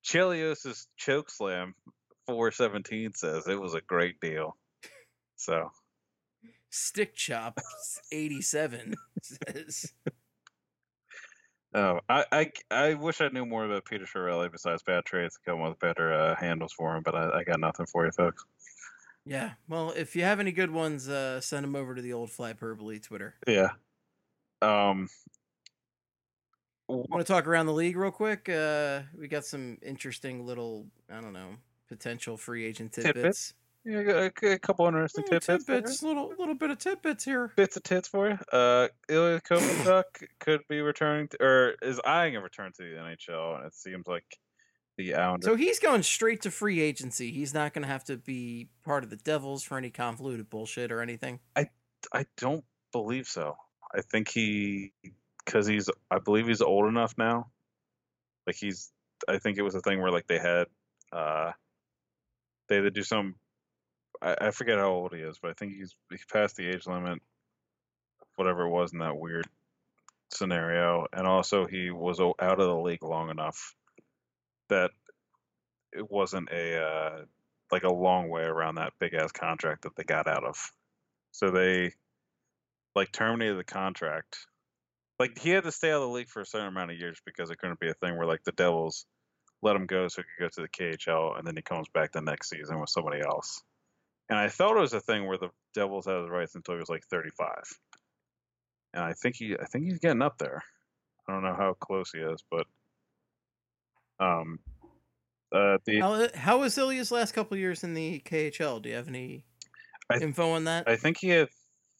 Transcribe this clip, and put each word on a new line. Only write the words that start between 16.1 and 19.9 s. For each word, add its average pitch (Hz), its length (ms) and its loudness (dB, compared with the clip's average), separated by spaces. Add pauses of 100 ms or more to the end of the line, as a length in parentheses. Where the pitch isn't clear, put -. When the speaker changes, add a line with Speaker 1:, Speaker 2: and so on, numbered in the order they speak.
Speaker 1:
uh, 80 240 4
handles 82 360 -4
for 82 220 -2
him, 80 80 -4
but 82 120 0
I, 82 240 0
I 87 60 -2
got 82 160 0
nothing 80 260 -2
for 85 180 0
you 80 80 0
folks. 87 320 0 (800)
Speaker 2:
Yeah, 135 280 -6 (160)
well, 160 240 -4